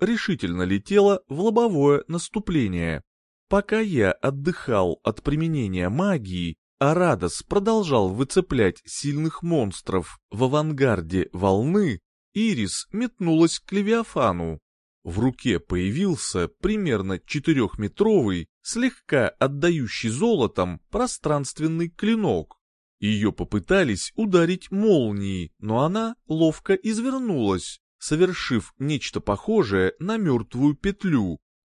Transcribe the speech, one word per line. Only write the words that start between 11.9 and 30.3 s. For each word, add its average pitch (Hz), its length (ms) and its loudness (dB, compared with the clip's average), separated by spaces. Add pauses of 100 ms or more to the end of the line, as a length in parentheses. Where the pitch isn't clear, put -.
Ирис 202 580 -2
метнулась 170 680 0
к - 120 -14
Левиафану. 143 880 0 (440)
В 85 160 -4
руке 123 400 0
появился 101 880 -2
примерно 127 720 -2
четырехметровый, 127 1300 0 (140)
слегка 185 640 0
отдающий 139 800 -2
золотом 113 720 0 (100)
пространственный 160 960 -4
клинок. 180 680 -2 (420)
Ее 104 320 2
попытались 107 840 0
ударить 180 560 0
молнией, 104 880 0
но 110 220 0
она 220 340 -2 (100)
ловко 160 480 0
извернулась, 214 1040 -2 (200)
совершив 156 800 0
нечто 135 420 -4
похожее 101 800 2
на 202 160 -4
мертвую 143 580 0